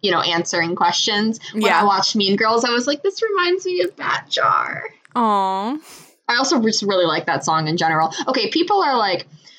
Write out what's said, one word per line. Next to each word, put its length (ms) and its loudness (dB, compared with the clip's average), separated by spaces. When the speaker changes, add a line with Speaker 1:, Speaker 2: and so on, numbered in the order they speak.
Speaker 1:
you 120 0
know, 80 2
answering 560 0
questions. 640 0
When 100 -2
Speaker 2:
Yeah. 180 4
Speaker 1:
I 40 4
watched 320 2
Mean 200 2
Girls, 280 2
I 60 0
was 160 0
like, 160 -2
"This 200 -4
reminds 440 0
me 160 -2
of 140 -4
that 340 -6
jar." 540 0
Speaker 2:
Aw. 600 0
Speaker 1:
I 80 0
also 260 2
just 220 0
really 220 2
like 200 -2
that 180 -2
song 220 0
in 100 0
general. 360 2
Okay, 220 0
people 320 2
are 140 2
like, 300 0